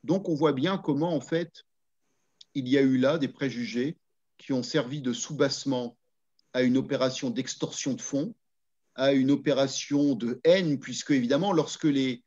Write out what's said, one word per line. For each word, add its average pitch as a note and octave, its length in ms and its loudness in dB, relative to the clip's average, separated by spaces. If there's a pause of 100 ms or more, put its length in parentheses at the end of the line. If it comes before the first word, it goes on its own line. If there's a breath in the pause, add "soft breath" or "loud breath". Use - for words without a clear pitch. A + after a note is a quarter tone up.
Donc F#3 260 -2
on D#3+ 60 2
voit D3 180 2
bien E3+ 240 0
comment, D#3+ 360 -2
en C3+ 80 -2
fait, - 440 -6 (880)
il B2+ 140 -4
y C#3 80 6
a C#3 40 6
eu C3 160 4
là C3+ 200 4
des C#3 100 -2
préjugés A#2+ 720 -4 (400)
qui - 160 -6
ont B2 100 -2
servi C#3 380 -4
de B2+ 120 -2
soubassement C3+ 840 -2 (560)
à B2+ 80 0
une B2+ 160 4
opération C3 520 -2
d'extorsion C3 640 -6
de A#2 80 -8
fonds, D#3 340 -4 (600)
à C3+ 180 2
une C3+ 180 4
opération C#3 840 0
de A#2 280 -4
haine, E3 360 4
puisque - 320 -6
évidemment, C#3 400 2
lorsque D#3+ 340 -2
les C3+ 420 0